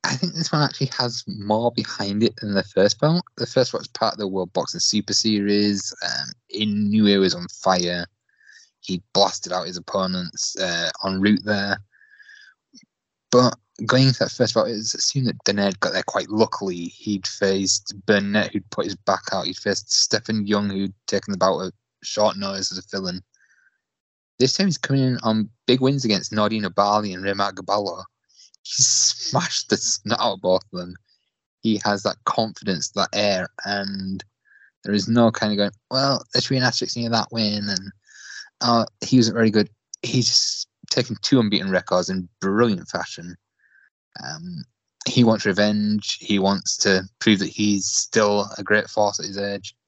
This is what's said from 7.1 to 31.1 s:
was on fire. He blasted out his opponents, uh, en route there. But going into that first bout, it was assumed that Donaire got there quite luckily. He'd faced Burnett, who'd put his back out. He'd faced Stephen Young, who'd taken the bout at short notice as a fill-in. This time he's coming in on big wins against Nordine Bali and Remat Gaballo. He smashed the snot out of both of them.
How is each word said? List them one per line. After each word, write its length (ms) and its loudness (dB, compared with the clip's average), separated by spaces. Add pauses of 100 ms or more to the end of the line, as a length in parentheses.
was 140 4
on 140 -10
fire. 580 0 (760)
He 220 -6 (120)
blasted 380 2
out 140 -4
his 120 -10
opponents, 800 -4
uh, 300 -2 (160)
en 140 -2
route 240 4
there. 340 -2 (1500)
But 240 6 (320)
going 220 6
into 100 2
that 120 0
first 240 0
bout, 140 4
it 40 -4
was 220 -4
assumed 320 -2
that 180 -4
Donaire 360 0
got 140 -2
there 80 0
quite 260 -4
luckily. 480 0
He'd 500 -6
faced 680 0 (100)
Burnett, 480 2
who'd 180 -6
put 140 -4
his 100 -6
back 280 -2 (100)
out. 140 -4
He'd 100 -8
faced 340 -4
Stephen 560 0
Young, 220 2
who'd 240 -4 (140)
taken 260 -4
the 60 -6
bout 220 2
at 120 -8 (300)
short 340 0
notice 360 -6
as 60 -10
a 40 -12
fill-in. 400 -8 (1160)
This 160 4
time 120 2
he's 120 0
coming 240 0
in 200 0
on 260 0 (180)
big 140 4
wins 240 2
against 280 -2
Nordine 420 0
Bali 380 2
and 120 -8
Remat 300 -2
Gaballo. 480 -4 (600)
He 200 -2
smashed 880 0
the 60 4
snot 440 -2
out 140 0
of 60 -14
both 220 2 (100)
of 60 -10
them. 160 -10 (680)